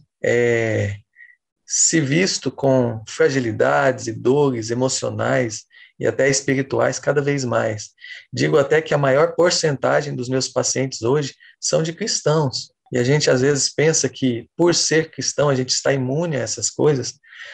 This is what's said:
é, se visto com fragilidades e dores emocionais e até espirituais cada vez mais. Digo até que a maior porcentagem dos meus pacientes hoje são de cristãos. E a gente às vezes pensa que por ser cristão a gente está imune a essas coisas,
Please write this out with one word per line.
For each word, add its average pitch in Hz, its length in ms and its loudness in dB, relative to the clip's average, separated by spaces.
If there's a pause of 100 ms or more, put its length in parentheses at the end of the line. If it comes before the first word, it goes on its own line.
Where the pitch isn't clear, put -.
(220)
é, 113 720 0 (680)
se - 340 0
visto 151 520 0
com 123 580 0
fragilidades 131 960 2
e - 60 -6
dores 120 580 0
emocionais 120 920 -2 (360)
e - 80 -4
até 123 220 2
espirituais 131 680 0
cada 143 220 0
vez 139 240 -2
mais. 113 460 -2 (420)
Digo 151 260 2
até 147 240 2
que - 120 -2
a 147 40 2
maior 143 360 2
porcentagem 147 800 0
dos 127 140 -6
meus 131 200 -2
pacientes 131 540 -2
hoje 135 320 0 (260)
são 156 220 0
de 165 100 -4
cristãos. 156 800 -2 (200)
E 127 60 -2
a 123 60 2
gente 147 260 2
às 131 100 4
vezes 139 280 2
pensa 151 400 0
que 123 480 -2
por 170 180 4
ser 156 360 0
cristão - 380 -2
a 139 60 2
gente 127 160 -2
está - 220 0
imune 139 440 -2
a 123 40 -4
essas 113 300 -4
coisas, 135 440 0 (400)